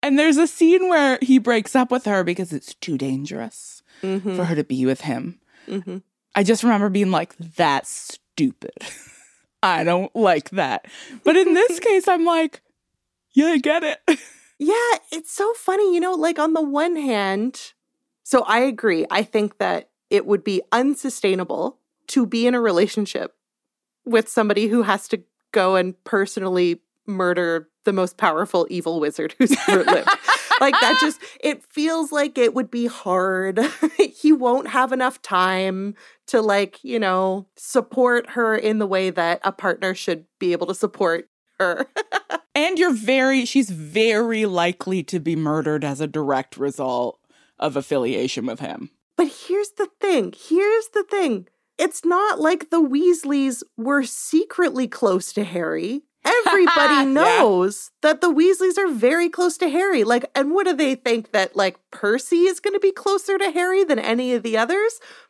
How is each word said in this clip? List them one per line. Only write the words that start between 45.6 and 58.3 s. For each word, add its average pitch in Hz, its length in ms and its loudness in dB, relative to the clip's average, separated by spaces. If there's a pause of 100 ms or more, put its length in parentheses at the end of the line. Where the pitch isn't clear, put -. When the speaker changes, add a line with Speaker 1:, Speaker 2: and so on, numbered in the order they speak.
Speaker 1:
as 139 160 -6
a 156 80 -4
direct 139 480 -4
result 131 640 -4 (400)
of 143 160 -4
affiliation 127 720 -4
with 120 160 -8
him. - 300 -12 (260)
Speaker 2:
But 302 100 2
here's 403 440 -6
the - 180 -4 (100)
thing. 370 340 0
Here's 415 600 0
the 415 100 0
thing. 294 460 -2 (280)
It's 320 280 -2
not 370 340 0
like 330 300 0
the 339 120 2
Weasleys 285 800 0 (140)
were 269 280 0
secretly 302 840 -2
close 190 460 -2
to 208 100 -4
Harry. 175 600 -6 (200)
Everybody 339 680 4
Speaker 1:
<laughs> 277 60 4
Yeah. 277 40 4
Speaker 2:
knows 269 880 2 (100)
that 302 200 2
the 359 120 2